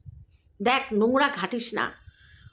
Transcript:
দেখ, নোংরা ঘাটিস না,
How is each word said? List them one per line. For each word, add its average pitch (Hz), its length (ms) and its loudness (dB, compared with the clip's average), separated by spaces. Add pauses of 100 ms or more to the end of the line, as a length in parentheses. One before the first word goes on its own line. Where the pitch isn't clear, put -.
(600)
দেখ, 254 220 2 (100)
নোংরা 254 420 4
ঘাটিস 214 380 -6
না, - 180 -2 (600)